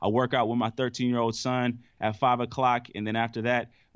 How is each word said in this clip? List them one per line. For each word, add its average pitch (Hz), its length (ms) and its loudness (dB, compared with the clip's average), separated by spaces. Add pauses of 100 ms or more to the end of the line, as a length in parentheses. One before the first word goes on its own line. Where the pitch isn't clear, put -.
I 95 80 0
work 123 260 2
out 120 140 4
with 117 100 0
my 113 120 2
thirteen-year-old 120 640 0
son 123 460 -2 (200)
at 107 160 0
five 123 240 2
o'clock. 123 540 0
And 107 120 -6
then 107 100 -2
after 113 260 -2
that, 120 280 0 (260)